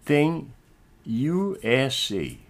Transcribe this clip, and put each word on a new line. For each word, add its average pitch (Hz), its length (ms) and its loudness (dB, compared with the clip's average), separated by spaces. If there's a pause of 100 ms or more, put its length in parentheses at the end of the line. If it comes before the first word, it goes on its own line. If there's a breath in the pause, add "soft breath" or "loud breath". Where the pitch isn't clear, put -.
tem 147 420 2 (600)
U 160 560 0
S 110 760 0 (100)